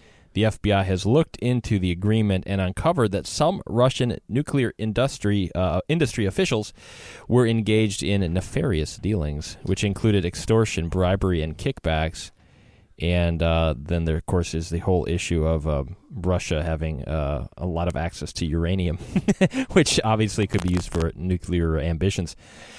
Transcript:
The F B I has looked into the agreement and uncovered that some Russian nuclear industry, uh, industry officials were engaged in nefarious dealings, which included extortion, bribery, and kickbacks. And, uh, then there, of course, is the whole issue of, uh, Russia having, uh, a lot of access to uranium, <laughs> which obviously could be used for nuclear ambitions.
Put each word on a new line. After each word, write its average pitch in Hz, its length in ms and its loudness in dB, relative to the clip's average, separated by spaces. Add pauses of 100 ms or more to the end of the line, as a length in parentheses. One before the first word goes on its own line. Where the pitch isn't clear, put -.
(320)
The 104 120 2
F 110 160 0
B 107 120 2
I 98 100 4
has 95 240 -2
looked 143 300 2
into 120 420 0
the 90 140 2
agreement 104 520 2
and 98 160 -2
uncovered 104 520 0
that 90 160 -4
some 147 400 0
Russian 123 500 2 (100)
nuclear 131 500 0
industry, 104 760 0
uh, 90 340 0
industry 143 380 0
officials 113 460 0 (560)
were 123 180 6
engaged 110 560 2
in 98 180 2 (120)
nefarious 87 640 -2
dealings, 76 640 -4
which 95 220 -2
included 101 400 2
extortion, 101 640 0
bribery, 92 520 2
and 78 160 -4
kickbacks. - 760 -4 (680)
And, 85 420 2
uh, 82 340 2
then 82 280 -2
there, 80 120 2
of 82 100 -6
course, 87 280 0
is 82 160 -4
the 82 80 -2
whole 90 300 2
issue 85 360 0
of, 80 220 0
uh, 73 160 0 (300)
Russia 90 500 -2
having, 80 420 -4
uh, 71 520 -4
a - 100 -6
lot 85 220 -2
of - 80 -4
access - 380 -6
to 90 120 -2
uranium, 85 520 0 (380)
<laughs> 254 360 0
which - 320 4
obviously 110 420 2
could - 160 -2
be 90 120 0
used 90 180 -2
for 82 240 0
nuclear 87 600 0
ambitions. 82 580 -2 (420)